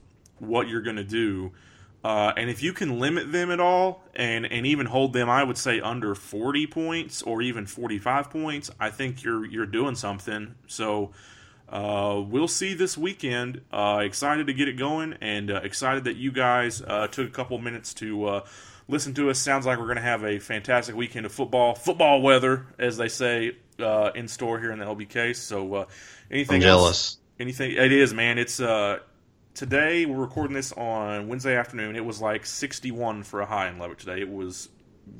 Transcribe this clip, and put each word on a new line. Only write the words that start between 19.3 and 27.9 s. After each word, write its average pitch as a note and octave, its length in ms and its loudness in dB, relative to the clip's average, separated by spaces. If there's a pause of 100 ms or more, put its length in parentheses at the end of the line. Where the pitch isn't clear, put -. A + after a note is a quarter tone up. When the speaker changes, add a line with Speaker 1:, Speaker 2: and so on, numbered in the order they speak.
Speaker 1:
Sounds C3+ 300 0
like B2+ 100 2
we're A#2 100 -6
gonna A#2 140 -2
have A#2 220 0
a G#2 160 0
fantastic A#2 560 0
weekend A#2 320 -4
of - 40 -10
football. A#2+ 440 4
Football D#3 480 6
weather, C3 420 6 (140)
as A#2+ 180 0
they A#2 120 0
say, A#2+ 480 0 (200)
uh, G#2+ 380 2
in A#2 120 -8
store A2+ 320 -4
here A2+ 120 -4
in G#2+ 80 -8
the G2+ 60 -8
L G#2+ 100 -6
B G#2 100 -10
K. A#2+ 280 0
So, G2 420 -6
uh, G2 100 -2 (460)
anything A2 320 4
Speaker 2:
I'm F#2 60 10
Speaker 1:
else? F#2 120 10
Speaker 2:
jealous. - 360 2 (220)
Speaker 1:
Anything? B2+ 340 -4
It C3 180 6